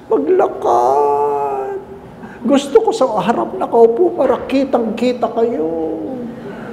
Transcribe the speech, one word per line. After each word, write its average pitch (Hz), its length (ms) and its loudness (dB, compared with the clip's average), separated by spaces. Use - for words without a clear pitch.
maglakad. 415 1700 0
Gusto 277 400 4
ko - 140 2
sa 269 100 2
harap 233 320 -2
nakaupo 233 640 4
para 262 220 2
kitang-kita 240 880 0
kayo. 311 640 -2